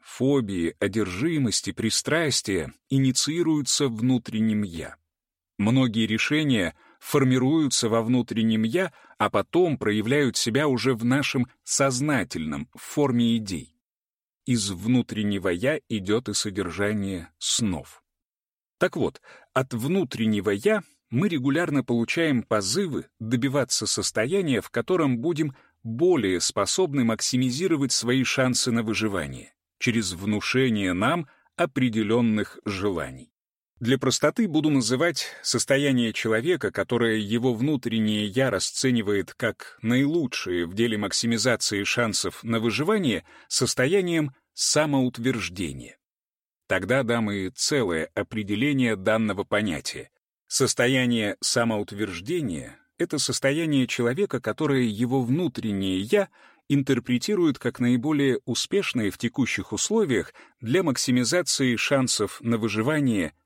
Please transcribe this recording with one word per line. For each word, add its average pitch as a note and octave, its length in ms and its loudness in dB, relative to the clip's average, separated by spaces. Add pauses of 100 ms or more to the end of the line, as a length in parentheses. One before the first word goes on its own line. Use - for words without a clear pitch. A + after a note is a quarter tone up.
фобии, G2+ 800 0
одержимости, G#2 920 -2
пристрастия G#2+ 1000 -2 (140)
инициируются C#3+ 1000 0
внутренним A2 760 0
«я». E2 320 -10 (640)
Многие A2+ 500 2
решения A2+ 640 2 (260)
формируются C3 880 2
во A2+ 120 2
внутреннем A2+ 640 2
«я», B2+ 300 -2 (240)
а G#2 120 2
потом D3+ 480 2
проявляют A2 600 0
себя C3 300 -2
уже B2+ 280 0
в A2 80 -8
нашем B2+ 440 0 (160)
сознательном, B2 1080 -2
в - 80 -20
форме A#2+ 560 2
идей. F#2+ 380 -8 (720)
Из G#2+ 260 0
внутреннего G2+ 800 0
«я» A#2 300 0 (100)
идёт G#2+ 400 -2
и G#2 40 -4
содержание G2 1040 -4
снов. - 640 -4 (760)
Так F3+ 160 0
вот, A#2 260 -2 (320)
от C3 200 -2
внутреннего A2+ 800 0
«я» G3 320 0 (260)
мы C#3+ 180 0
регулярно C#3+ 560 0
получаем A#2+ 600 0
позывы A2+ 640 -2 (120)
добиваться B2 680 0
состояния, B2+ 760 0
в - 80 -10
котором C#3 480 0
будем D3 380 -2 (280)
более A#2 580 2
способны C#3 640 0
максимизировать C3 880 0
свои B2 320 2
шансы B2+ 480 0
на A#2 120 0
выживание G2 680 -4 (260)
через G#2+ 340 0
внушение G#2 800 0
нам C3 340 0 (280)
определённых A2+ 1080 0
желаний. G2 640 -4 (480)
Для B2+ 200 2
простоты D3 480 2
буду D#3 240 2
называть C3+ 560 0 (160)
состояние C3 680 2
человека, A#2 600 0
которое A2+ 460 0
его A2+ 360 0
внутреннее A2 720 0
«я» B2 240 0
расценивает G#2 840 0
как - 480 -6
наилучшее B2 800 0
в E2+ 80 -10
деле A2 240 0
максимизации G#2+ 880 0
шансов G2+ 600 -2
на A2+ 160 -2
выживание, B2 640 0 (240)
состоянием D#3 880 0 (200)
самоутверждения. A#2+ 1500 -2 (680)
Тогда G2 360 2
дам A2+ 280 0
и F#2+ 200 -4
целое F2+ 640 0
определение A2 800 0
данного G2+ 480 0
понятия. F#2 640 -4 (380)
Состояние A#2+ 920 0
самоутверждения — G#2 1400 -4 (180)
это - 220 -2
состояние C#3+ 640 0
человека, B2 560 -2
которое C3 440 0
его A#2+ 360 0
внутреннее A2+ 800 0
«я» F#3+ 300 2 (380)
интерпретирует C#3 920 0
как - 200 -4
наиболее B2+ 680 2
успешное A#2+ 640 -2
в - 80 -10
текущих A#2 520 -2
условиях C3+ 640 0 (280)
для C3 200 0
максимизации C3 920 0
шансов A#2 640 -2
на A#2 160 0
выживание – A2 760 0 (120)